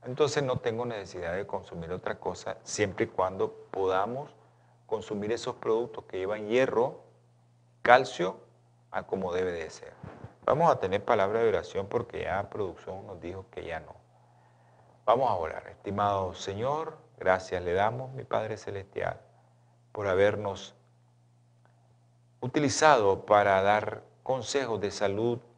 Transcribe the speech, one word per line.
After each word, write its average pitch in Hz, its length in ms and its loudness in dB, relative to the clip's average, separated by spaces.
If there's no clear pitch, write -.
Entonces 143 380 2
no 127 140 0
tengo 117 280 -2
necesidad 90 500 -6
de 101 120 -4
consumir 92 460 -8
otra 101 260 -6
cosa, - 460 -8
siempre 104 400 -2
y 113 40 -10
cuando 95 440 -2
podamos 98 640 -2
consumir 107 460 -4
esos 117 240 -4
productos 117 500 -2
que 95 120 -8
llevan 104 300 -4
hierro, 123 540 2
calcio, 131 560 6
a 95 140 -6
como 92 280 -4
debe 90 200 0
de 82 180 -8
ser. - 220 -16
Vamos 151 280 4
a - 80 2
tener 98 240 0
palabra 107 360 2
de 117 80 6
oración 95 380 0
porque 101 380 -4
ya 92 260 -4
producción 95 560 -8
nos 95 140 -14
dijo 92 320 -10
que 85 120 -10
ya 82 140 -8
no. 78 160 -16
Vamos 120 260 2
a 104 40 2
orar. 82 340 -6
Estimado 98 680 -2
Señor, 135 640 -6
gracias 92 440 0
le 87 100 -2
damos, 120 400 -2
mi 127 120 -10
Padre 110 320 -4
Celestial, - 640 -8
por 101 160 -4
habernos 101 680 0
utilizado 127 840 6
para 101 380 6
dar 107 400 2
consejos 120 560 0
de 101 100 0
salud 107 480 0